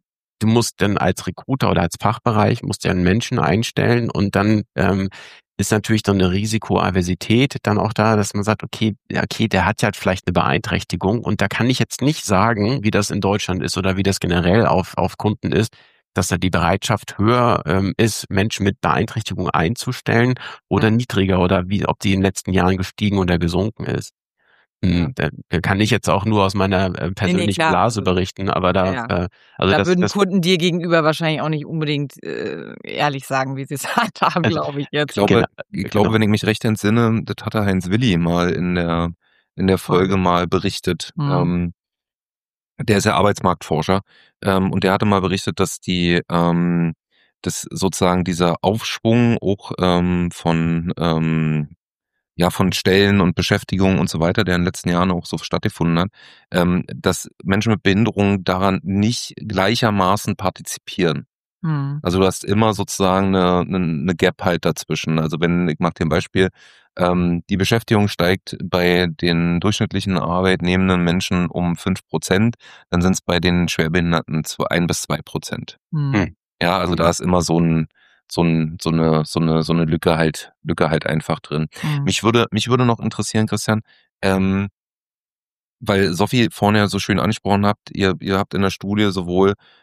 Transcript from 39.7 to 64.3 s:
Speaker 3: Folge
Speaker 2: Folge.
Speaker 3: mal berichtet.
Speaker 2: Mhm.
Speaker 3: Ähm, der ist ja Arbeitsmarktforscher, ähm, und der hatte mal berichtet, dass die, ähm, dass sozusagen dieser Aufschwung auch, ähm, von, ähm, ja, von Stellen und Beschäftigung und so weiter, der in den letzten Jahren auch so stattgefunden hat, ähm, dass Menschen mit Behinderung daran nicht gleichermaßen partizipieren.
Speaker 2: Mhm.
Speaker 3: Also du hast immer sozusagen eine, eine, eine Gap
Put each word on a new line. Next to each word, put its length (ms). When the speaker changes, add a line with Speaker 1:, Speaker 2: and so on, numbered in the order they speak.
Speaker 3:
Folge 300
Speaker 2:
Folge. 80
Speaker 3:
mal 320
berichtet. 640
Speaker 2:
Mhm. 160
Speaker 3:
Ähm, 440
der 180
ist 60
ja 100
Arbeitsmarktforscher, 880
ähm, 300
und 120
der 80
hatte 140
mal 140
berichtet, 400
dass 200
die, 400
ähm, 640
dass 280
sozusagen 540
dieser 380
Aufschwung 800
auch, 380
ähm, 540
von, 640
ähm, 800
ja, 140
von 220
Stellen 480
und 160
Beschäftigung 600
und 120
so 100
weiter, 240
der 120
in 60
den 40
letzten 240
Jahren 200
auch 160
so 120
stattgefunden 640
hat, 80
ähm, 380
dass 400
Menschen 280
mit 100
Behinderung 640
daran 380
nicht 540
gleichermaßen 1000
partizipieren. 880
Speaker 2:
Mhm. 400
Speaker 3:
Also 160
du 80
hast 180
immer 300
sozusagen 640
eine, 240
eine, 160
eine 380
Gap 300